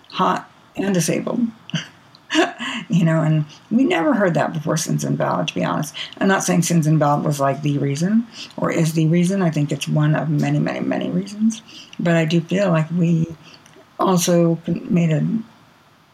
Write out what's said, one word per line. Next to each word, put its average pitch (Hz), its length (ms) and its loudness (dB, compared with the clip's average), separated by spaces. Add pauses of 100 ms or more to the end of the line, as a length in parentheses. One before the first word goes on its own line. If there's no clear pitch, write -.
(100)
hot - 400 -2 (260)
and 196 180 0
disabled, - 460 -2 (840)
<laughs> 262 680 -4
you 170 160 2
know, 160 180 2
and 156 220 2 (260)
we 233 140 4
never 330 300 2
heard 196 200 2
that 147 180 0
before 156 240 -2
Sins 151 280 -2
Invalid, 143 440 -2
to - 60 -6
be 180 100 -4
honest. - 300 -4 (240)
I'm 196 100 2
not 190 140 2
saying 180 200 2
Sins 170 240 2
Invalid 147 380 2
was, 147 160 -2
like, 139 220 0
the 143 160 0
reason 170 480 0 (300)
or - 140 -2
is 160 240 0
the 160 120 2
reason. 175 360 2
I 170 80 2
think 147 220 -2
it's 143 160 -6
one 151 260 2
of 151 140 -2
many, 147 300 0
many, 131 220 -2
many 127 300 -4
reasons. 202 520 -2 (360)
But 165 180 2
I 165 80 4
do 165 160 2
feel 180 300 0
like 156 200 0
we 165 440 0 (640)
also 175 680 2
made - 440 0
a 156 160 0 (880)